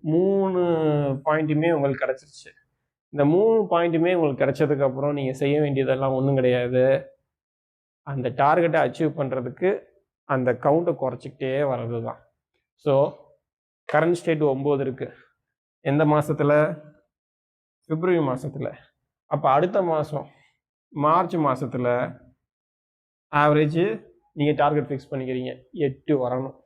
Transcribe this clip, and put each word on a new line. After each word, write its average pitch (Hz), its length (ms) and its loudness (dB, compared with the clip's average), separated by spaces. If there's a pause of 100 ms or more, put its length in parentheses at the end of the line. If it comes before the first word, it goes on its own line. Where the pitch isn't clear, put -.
மூணு 185 580 0 (640)
பாயிண்ட்டுமே 156 520 0
உங்களுக்கு 139 280 -2
கிடைச்சிருச்சு. - 460 -8 (640)
இந்த 143 120 0
மூணு 214 380 4
பாயிண்ட்டுமே 170 520 2
உங்களுக்கு 143 300 0
கிடைச்சதுக்கு 139 380 0
அப்புறம் 135 300 -2
நீங்க 135 200 -4
செய்ய 143 280 0
வேண்டியதெல்லாம் 135 520 0
ஒண்ணும் 135 220 2
கிடையாது. 127 720 4 (960)
அந்த 127 260 -6
டார்கெட்டை 156 540 2
அச்சீவ் 147 340 -2
பண்றதுக்கு 131 640 -4 (440)
அந்த 127 280 0
கவுண்ட்டை 151 480 0
குறைச்சிக்கிட்டே 131 600 -6
வர்றது 120 400 -4
தான். 117 160 -10 (560)
So, 143 380 0 (800)
கரண்ட் 160 200 4
ஸ்டேட் 165 300 -2
ஒன்பது 139 400 0
இருக்கு. 135 300 -8 (680)
எந்த 147 240 2
மாசத்துல? 151 760 2 (1040)
பிப்ரவரி 165 400 0
மாசத்துல. 127 460 -6 (540)
அப்ப 147 240 0
அடுத்த 180 320 2
மாசம் 151 440 -4 (600)
மார்ச் 170 480 0
மாசத்துல 127 800 -2 (1200)
ஆவரேஜ் 151 680 2 (280)
நீங்க 147 200 0
டார்கெட் 147 320 0
ஃபிக்ஸ் 139 300 -10
பண்ணிக்கிறீங்க, 127 480 -8 (100)
எட்டு 139 560 -2
வரணும். 131 260 -6 (100)